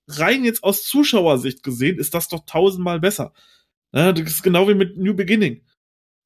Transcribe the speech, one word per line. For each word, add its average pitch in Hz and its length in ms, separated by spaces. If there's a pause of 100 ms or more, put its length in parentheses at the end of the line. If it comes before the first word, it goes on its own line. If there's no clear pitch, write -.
rein 180 380
jetzt 226 180
aus 196 220
Zuschauersicht 170 760
gesehen 135 360
ist - 160
das 170 140
doch 165 180
tausendmal 180 540
besser. 170 320 (600)
Ne, 165 220
das 160 160
ist - 120
genau 185 260
wie 208 60
mit 190 220
New 190 180
Beginning. 185 480 (640)